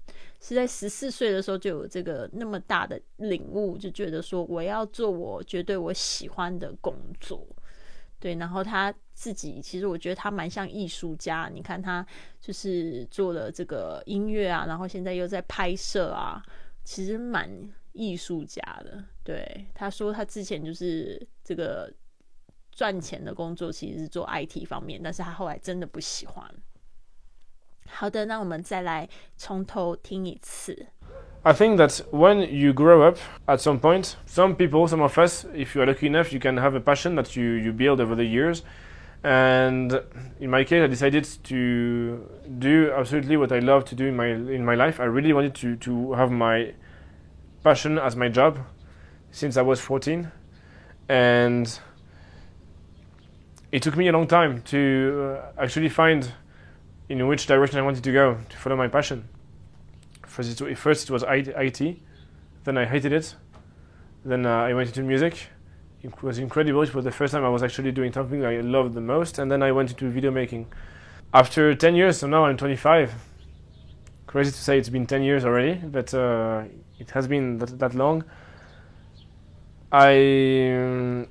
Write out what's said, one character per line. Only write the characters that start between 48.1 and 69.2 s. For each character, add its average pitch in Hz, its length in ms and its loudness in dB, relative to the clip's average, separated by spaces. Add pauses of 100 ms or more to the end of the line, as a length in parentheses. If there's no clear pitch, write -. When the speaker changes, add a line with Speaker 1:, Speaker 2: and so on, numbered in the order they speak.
Speaker 2:
my 123 100 2
job 135 320 4 (720)
since 139 240 -4
I 131 60 6
was 127 180 4
fourteen. 156 500 -4 (800)
And 120 720 4 (1900)
it 135 100 0
took 147 140 -2
me 180 140 4
a - 20 6
long 160 160 4
time 160 360 4
to, 135 720 0
uh, 139 260 -8
actually 156 240 0
find 156 420 4 (800)
in 127 180 -2
which 139 220 0
direction 139 320 4
I 135 40 0
wanted 135 200 -2
to 131 80 0
go, 131 260 6 (120)
to - 80 -18
follow - 180 -2
my 127 140 0
passion. 131 400 -2 (960)
First 117 360 -8
it, 139 160 -6
first 151 320 2
it - 20 -10
was 120 120 0
I-, 135 340 0
I 135 120 0
T, 147 340 -4 (600)
then 135 140 -2
I 123 80 2
hated 135 260 0
it. 156 220 0 (880)
Then, 127 220 -2
uh, 120 40 2
I 117 240 2
went 123 160 0
into 131 120 -6
music. 135 460 0 (560)
It 123 180 -18
was 127 160 -4
incredible. 143 460 2
It 131 100 -2
was 127 120 -2
the - 60 -2
first 139 220 -2
time 147 100 0
I 127 60 2
was 123 140 2
actually 131 280 -2
doing 127 200 -2
something 135 340 -2
I 120 160 0
loved 123 320 2
the 117 80 -6
most. 147 380 -2